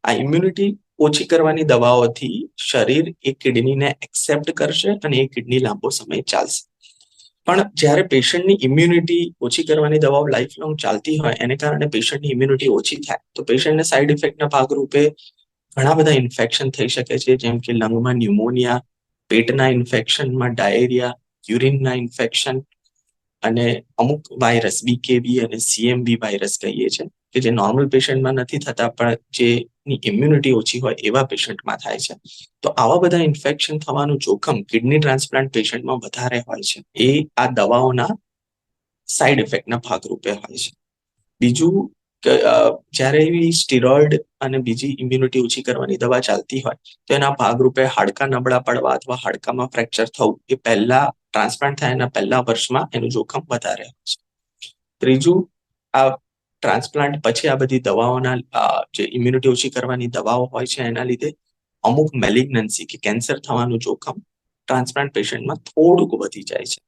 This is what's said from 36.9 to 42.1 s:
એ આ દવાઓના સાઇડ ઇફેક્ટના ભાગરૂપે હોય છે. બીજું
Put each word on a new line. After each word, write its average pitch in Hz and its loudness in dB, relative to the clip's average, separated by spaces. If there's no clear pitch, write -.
એ 139 2
આ 127 2
દવાઓના 123 2
સાઇડ 139 2
ઇફેક્ટના 135 -4
ભાગરૂપે - -6
હોય - -10
છે. - -10
બીજું 160 2